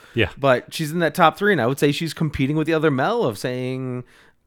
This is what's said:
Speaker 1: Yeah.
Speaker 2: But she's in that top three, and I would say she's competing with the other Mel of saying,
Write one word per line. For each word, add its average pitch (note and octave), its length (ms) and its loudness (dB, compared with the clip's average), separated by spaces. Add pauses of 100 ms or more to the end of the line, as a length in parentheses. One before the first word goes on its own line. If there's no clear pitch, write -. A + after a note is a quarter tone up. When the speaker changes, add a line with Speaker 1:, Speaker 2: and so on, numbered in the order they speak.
(140)
Speaker 1:
Yeah. A#2 240 2
Speaker 2:
But C3 360 2
she's D3+ 200 -6
in F3 60 -4
that D#3+ 160 0
top D#3 220 4
three, G#3 140 2
and E3 100 2
I A2+ 60 2
would C#3 120 -2
say D3 120 2
she's D#3 220 -6
competing D3 420 -2
with D#3 120 -2
the E3 60 0
other D#3+ 180 2
Mel F3+ 320 0
of A2+ 140 -2
saying, B2+ 680 -6 (420)